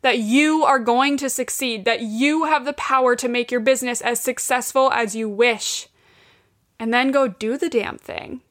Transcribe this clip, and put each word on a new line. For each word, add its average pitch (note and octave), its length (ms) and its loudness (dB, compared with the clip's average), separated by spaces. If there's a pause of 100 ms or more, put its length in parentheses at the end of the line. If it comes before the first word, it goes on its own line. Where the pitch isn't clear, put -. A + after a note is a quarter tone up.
that B3 180 2
you D4 440 2
are C#4 160 4
going B3 380 2
to C4+ 120 -4
succeed, A#3+ 540 -4
that A3+ 180 0
you C4+ 440 0
have D4+ 180 0
the C#4+ 80 -4
power B3+ 460 0
to B3+ 100 -4
make A#3+ 240 -2
your B3 80 0
business B3 400 0
as A#3 220 -2
successful C4 720 0
as A3+ 240 -2
you A3 100 -4
wish, A3 640 0 (920)
and A3+ 140 -2
then C4 180 2
go C4+ 160 4
do A3 300 -4
the E4+ 100 -2
damn - 300 -2
thing. - 420 -12 (120)